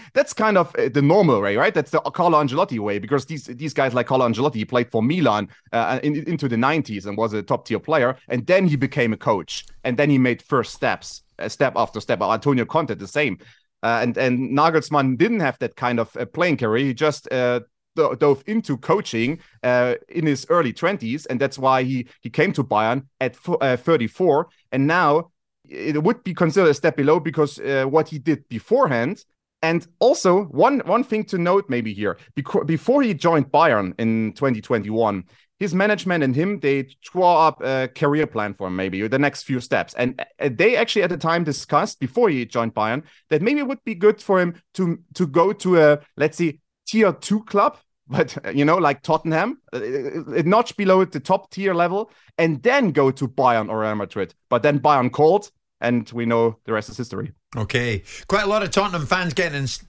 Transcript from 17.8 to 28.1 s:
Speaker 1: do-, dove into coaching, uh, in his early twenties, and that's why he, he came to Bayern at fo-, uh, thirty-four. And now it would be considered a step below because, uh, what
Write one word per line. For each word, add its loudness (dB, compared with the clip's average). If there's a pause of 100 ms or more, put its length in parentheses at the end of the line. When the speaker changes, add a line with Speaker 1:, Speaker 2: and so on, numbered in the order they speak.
Speaker 1:
do-, 2
dove 2
into -4
coaching, -2 (240)
uh, 2 (120)
in -4
his -2
early 2
twenties, -4
and -4
that's -2
why 2
he, -4 (140)
he -14
came 0
to -2
Bayern 0 (140)
at -2
fo-, -6
uh, 2
thirty-four. 0 (220)
And 0
now 2 (360)
it -4
would 0
be -8
considered 4
a 4
step 0
below 4
because, -2
uh, -2
what 0